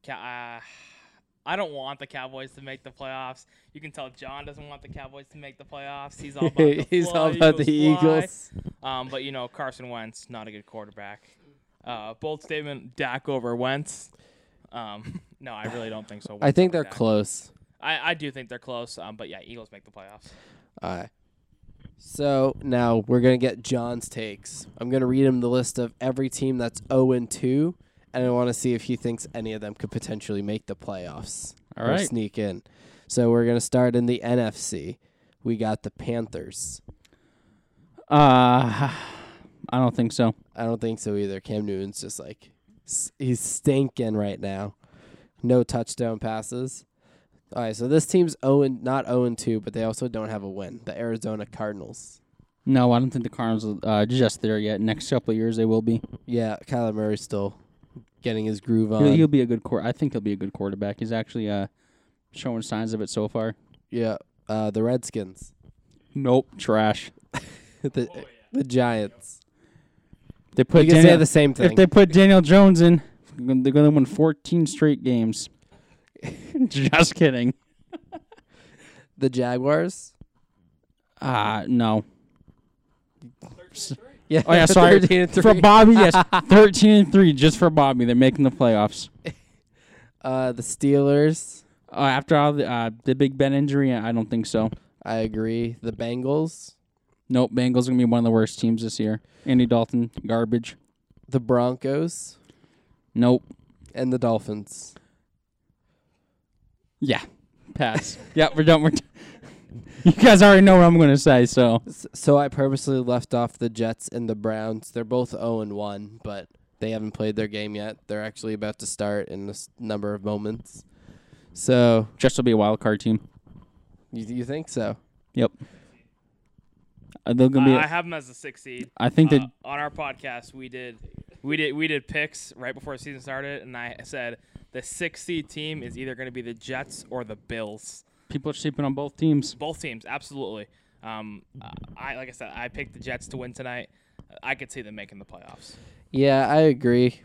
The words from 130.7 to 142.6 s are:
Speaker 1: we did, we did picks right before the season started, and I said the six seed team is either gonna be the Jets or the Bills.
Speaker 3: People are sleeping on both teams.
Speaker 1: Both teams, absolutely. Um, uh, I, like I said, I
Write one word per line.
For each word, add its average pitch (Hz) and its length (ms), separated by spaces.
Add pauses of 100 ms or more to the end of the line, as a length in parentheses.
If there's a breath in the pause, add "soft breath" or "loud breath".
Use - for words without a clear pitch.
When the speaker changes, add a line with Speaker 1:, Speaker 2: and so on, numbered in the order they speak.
Speaker 1:
we 147 160
did, 151 160
we 156 140
did 147 200
picks - 480
right 127 180
before 135 240
the 120 60
season 139 180
started, 139 400
and 123 160
I 120 260
said 120 340 (340 soft breath)
the 131 100
six - 420
seed 160 260
team 156 340
is 120 140
either 131 180
gonna 127 160
be 127 100
the 120 120
Jets 131 560
or 123 140
the 107 120
Bills. 107 720 (240)
Speaker 3:
People 143 200
are 147 40
sleeping 143 320
on 135 80
both 143 240
teams. 147 360
Speaker 1:
Both 156 280
teams, 117 240
absolutely. 113 640 (360)
Um, 110 400 (180)
uh, - 80 (280)
I, 131 180
like 127 140
I - 20
said, 117 240
I 120 140